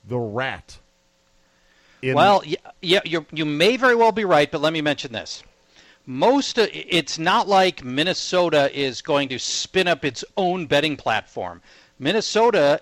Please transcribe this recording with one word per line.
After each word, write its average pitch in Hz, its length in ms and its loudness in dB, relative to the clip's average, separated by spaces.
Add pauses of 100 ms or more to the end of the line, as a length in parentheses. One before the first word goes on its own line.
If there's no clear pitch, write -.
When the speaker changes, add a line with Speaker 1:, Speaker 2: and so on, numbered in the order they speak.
Speaker 1:
the 120 120 -6
rat. 117 580 -8 (1200)
In 131 140 -2
Speaker 2:
Well, 180 320 6
y-, 156 80 -4 (260)
yeah, 190 220 2
you, 160 300 -4
you 156 100 -4
may 156 320 2
very 247 200 2
well 226 180 4
be 214 120 -2
right, 151 240 4
but 156 120 -4
let 156 100 2
me 160 100 -4
mention 143 300 -4
this. 98 320 -12 (600)
Most, 202 520 0
uh, 214 140 2
it's 156 480 -4
not 185 300 0
like 185 340 2
Minnesota 156 960 0
is 135 240 -4
going 143 280 -2
to 127 100 -8
spin - 500 -4
up 160 160 -2
its 131 180 -6 (140)
own 180 280 -2
betting 147 300 0
platform. 98 680 -6 (380)
Minnesota 190 840 2